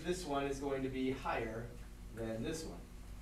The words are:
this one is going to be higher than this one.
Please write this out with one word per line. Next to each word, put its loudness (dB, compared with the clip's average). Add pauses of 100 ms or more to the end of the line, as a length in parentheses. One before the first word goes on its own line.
this 2
one 4
is 2
going 2
to 4
be 4
higher 0 (520)
than 0
this 0
one. -6 (440)